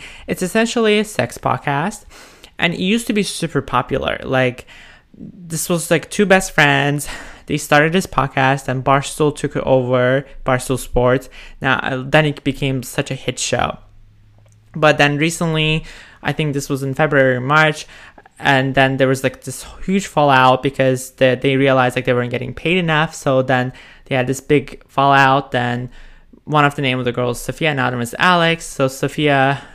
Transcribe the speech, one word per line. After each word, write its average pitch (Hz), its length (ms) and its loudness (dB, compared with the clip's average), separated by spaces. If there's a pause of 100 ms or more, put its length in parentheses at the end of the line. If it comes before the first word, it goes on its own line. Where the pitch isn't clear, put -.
(260)
It's - 140 -6
essentially 220 580 0
a 214 60 0
sex - 320 -4
podcast, 139 720 -4 (520)
and 170 140 0
it 170 80 -6
used 208 280 0
to 247 40 -2
be 208 100 0
super - 380 -4
popular. - 600 -2
Like, 127 420 -2 (540)
this 165 520 -10
was, 170 200 -2
like, 165 200 0
two 208 160 2
best 190 260 2
friends. 143 560 2 (380)
They 147 100 -2
started 147 380 2
this 190 120 0
podcast, 135 640 0
and 127 160 -4
Barstool 139 500 0
took - 220 -6
it 147 80 -2
over, 127 640 2 (180)
Barstool 127 340 0
Sports. 127 520 0 (320)
Now, 135 160 0
uh, 127 280 -4
then 156 200 4
it 143 180 -4
became 135 380 -2
such - 280 -6
a 143 40 -6
hit - 240 -8
show. - 400 -2 (960)
But 151 240 4
then 147 180 2
recently, 156 680 -2 (380)
I 147 120 -2
think 151 180 -2
this 139 160 -6
was 135 140 -4
in 135 100 -4
February, 135 480 2
March, 151 460 2 (520)
and 135 360 2
then 135 240 2
there 131 100 4
was, 131 160 0
like, - 200 -4
this - 200 -12 (220)
huge 190 200 0
fallout 131 560 4
because 131 500 -2
the, 127 280 2
they 135 160 0
realized, 131 400 2
like, 127 80 -2
they 127 80 2
weren't 123 180 -2
getting 123 220 -6
paid 165 240 -2
enough. 160 380 0
So 131 260 0
then 127 320 0 (320)
they 139 120 -2
had 127 100 0
this 131 160 -4
big - 440 -2
fallout. 139 640 4
Then 123 380 -2 (560)
one 147 220 2
of 143 80 -2
the 151 80 -6
name 127 160 0
of 127 80 -6
the 120 60 0
girls, 120 280 -2
Sophia, 156 300 -4
and 139 80 -2
the 127 60 0
other 123 120 -2
one 120 60 -4
is 117 160 -6
Alex. 165 480 2
So - 200 -2
Sophia 139 760 0 (120)